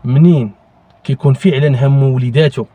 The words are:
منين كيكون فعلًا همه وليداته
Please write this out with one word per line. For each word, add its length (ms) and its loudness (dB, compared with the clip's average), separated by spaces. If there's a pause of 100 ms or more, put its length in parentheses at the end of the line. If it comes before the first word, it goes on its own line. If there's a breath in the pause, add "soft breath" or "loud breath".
منين 480 2 (520)
كيكون 300 -2
فعلًا 540 0
همه 200 2
وليداته 680 -2